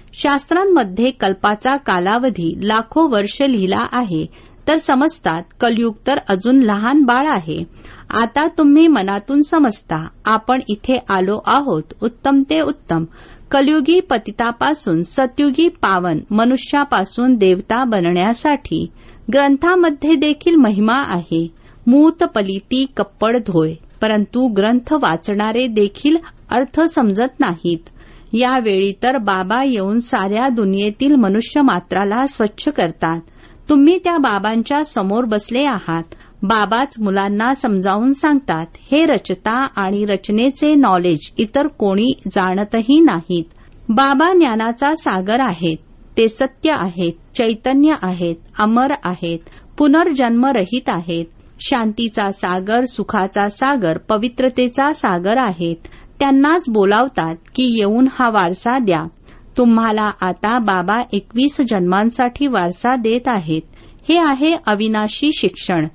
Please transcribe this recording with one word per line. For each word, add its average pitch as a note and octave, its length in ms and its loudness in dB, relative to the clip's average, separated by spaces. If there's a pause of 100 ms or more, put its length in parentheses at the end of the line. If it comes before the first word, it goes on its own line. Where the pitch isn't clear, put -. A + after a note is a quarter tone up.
(140)
शास्त्रांमध्ये C#4 1000 0
कल्पाचा G#3 640 -2
कालावधी G3 840 -2
लाखो A3+ 460 0
वर्ष G#3 340 -2
लिहिला G#3+ 500 0
आहे, F3+ 340 -4 (420)
तर D4+ 80 2
समजतात C4 680 -2 (160)
कलियुग A#3 360 0 (120)
तर C#4 100 0 (120)
अजून A#3 300 2
लहान A3+ 420 2
बाळ B3+ 260 2
आहे. E3 360 -4 (460)
आता A#3 380 0
तुम्ही D#4+ 400 4
मनातून G#3 540 0
समजता, G#3+ 640 -2 (180)
आपण G#3+ 420 0
इथे A#3+ 420 -2
आलो G3 360 -2
आहोत, A3+ 380 0 (200)
उत्तम C4+ 460 0
ते D#4 120 0
उत्तम, E3+ 440 -4 (460)
कलियुगी D4+ 480 2
पतितापासून A#3 1040 -2
सतयुगी C#4 640 0
पावन F3+ 520 -2 (120)
मनुष्यापासून B3 1040 0
देवता G3+ 480 2
बनण्यासाठी. F#3+ 1040 0 (460)
ग्रंथामध्ये D4 840 2
देखील D4+ 400 0
महिमा A3 400 4
आहे. E3 560 -4 (360)
मूत D#4 360 4
पलिती A3 640 -2 (120)
कप्पड A3 400 -2
धोय, E3 360 0 (280)
परंतु A3 460 0
ग्रंथ A3+ 460 0
वाचणारे A3 720 -2
देखील G#3+ 500 0 (340)
अर्थ C4+ 300 0
समजत B3 580 0
नाहीत. E3+ 500 -4 (440)
यावेळी A3 600 0 (100)
तर C4 140 0
बाबा G3+ 460 -2
येऊन A3 360 -2
साऱ्या A3 500 -2
दुनियेतील G#3+ 640 0
मनुष्य A3+ 460 2
मात्राला G3+ 680 0
स्वच्छ - 400 -4
करतात. E3 540 -2 (480)
तुम्ही D4+ 340 6
त्या E4+ 140 0
बाबांच्या A#3 680 0
समोर G#3+ 380 -2
बसले A3+ 400 -2
आहात. E3+ 400 -4 (400)
बाबाच A3 560 0
मुलांना G3+ 540 0
समजावून G#3 600 0
सांगतात. C4+ 520 -2 (260)
हे D#4 140 4
रचता A#3+ 680 -2
आणि G3+ 300 -2
रचनेचे A3+ 680 0
नॉलेज F3+ 640 2
इतर C#4 300 0
कोणी G#3+ 520 -2 (120)
जाणतही G#3 680 0
नाहीत. F3+ 440 2 (460)
बाबा C#4 440 2
ज्ञानाचा B3 640 2
सागर G#3+ 440 -2
आहेत, E3+ 380 -2 (400)
ते A3+ 120 4
सत्य C4+ 420 -2
आहेत, F3 420 -2 (240)
चैतन्य C4 640 2
आहेत, F3 340 -4 (240)
अमर A#3 320 2 (120)
आहेत, E3+ 360 -6 (380)
पुनर्जन्म C#4 680 2
रहित B3 440 -2
आहेत, E3+ 360 -4 (340)
शांतीचा A3 720 -2
सागर, F#3+ 540 -2
सुखाचा G3+ 640 -2
सागर, C4+ 480 -2
पवित्रतेचा B3+ 960 -2
सागर G3+ 440 -2
आहेत. F3 380 -2 (440)
त्यांनाच C#4 500 2
बोलावतात G3+ 640 0 (200)
की B3 220 0
येऊन A3 340 2
हा B3 180 0
वारसा G#3+ 500 0
द्या. F3 240 0 (540)
तुम्हाला A3+ 540 2 (100)
आता G#3 380 -2
बाबा G3 380 0 (140)
एकवीस A#3+ 580 -2
जन्मांसाठी A3+ 800 0
वारसा A3+ 480 -2
देत A#3+ 320 -2
आहेत. D#3+ 340 -4 (480)
हे E4 80 4
आहे D#4 380 2 (100)
अविनाशी G#3+ 680 -2
शिक्षण. F3 600 -2